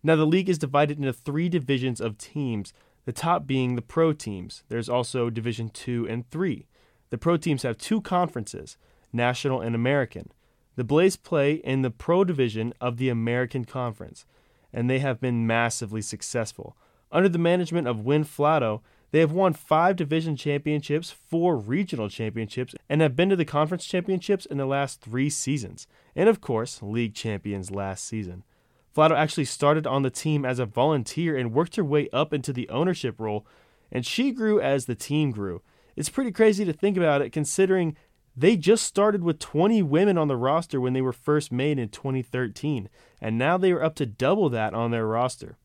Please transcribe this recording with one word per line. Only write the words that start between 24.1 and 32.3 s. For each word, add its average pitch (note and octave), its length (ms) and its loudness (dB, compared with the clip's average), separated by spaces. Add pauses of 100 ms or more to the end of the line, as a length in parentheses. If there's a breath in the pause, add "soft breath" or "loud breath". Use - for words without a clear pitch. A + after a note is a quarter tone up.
in C#3 120 -6
the C3+ 80 -2
last C#3 340 -2
three B2+ 300 -2
seasons, C3 580 -6 (260 soft breath)
and F#3 140 4
of A3+ 120 2
course, A#2+ 420 -4
league A2 320 -4
champions G2+ 560 -6
last F#2+ 340 -8
season. F#2+ 400 -8 (500)
Flatto D#3 220 6
actually D3+ 300 0
started D3 400 2
on C3+ 160 0
the C3 80 0
team D3+ 340 -2
as B2+ 140 -2
a B2 80 -2
volunteer D3 680 0
and A#2 180 -4
worked E3 220 0
her G#3 80 2
way D3 280 0
up D3+ 220 0